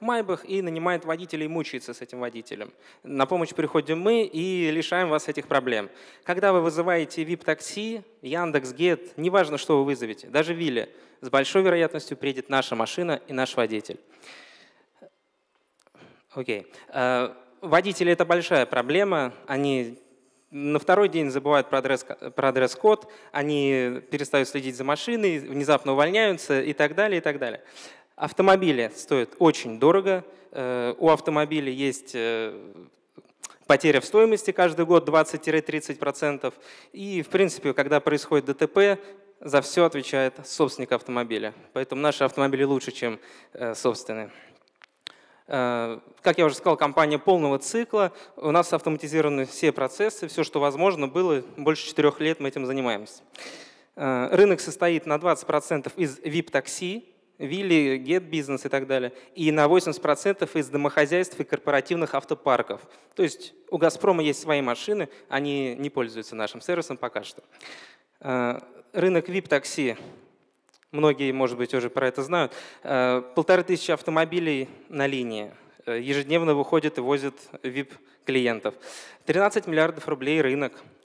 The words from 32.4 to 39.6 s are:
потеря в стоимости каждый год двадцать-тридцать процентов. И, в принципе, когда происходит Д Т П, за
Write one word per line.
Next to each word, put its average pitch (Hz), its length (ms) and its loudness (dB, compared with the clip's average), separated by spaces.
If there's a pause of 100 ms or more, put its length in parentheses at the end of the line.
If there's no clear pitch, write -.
потеря 139 340 6
в - 60 -12
стоимости 214 460 4
каждый 170 340 2
год 170 180 6
двадцать-тридцать 156 960 0
процентов. 139 560 -4 (380)
И, 196 300 -6
в - 60 -10
принципе, 175 460 0
когда 143 260 2
происходит 147 460 0
Д 139 80 -2
Т 151 140 0
П, 196 300 4 (400)
за 143 220 2